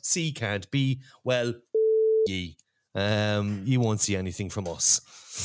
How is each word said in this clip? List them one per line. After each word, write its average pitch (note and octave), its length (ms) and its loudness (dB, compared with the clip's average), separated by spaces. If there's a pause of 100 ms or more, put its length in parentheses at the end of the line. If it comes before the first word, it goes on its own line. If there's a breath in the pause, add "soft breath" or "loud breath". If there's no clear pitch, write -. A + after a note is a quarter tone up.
see, D#3+ 300 0
can't G#2 400 -4
be. C3+ 300 0 (240 loud breath)
Well, A#2+ 280 0 (720)
ye. F2+ 280 -2 (400)
Um, G#2 720 0
you B2+ 160 2
won't G#2+ 180 0
see G2+ 160 0
anything F#2 340 -4
from F#2 200 -6
us. - 320 0 (440 loud breath)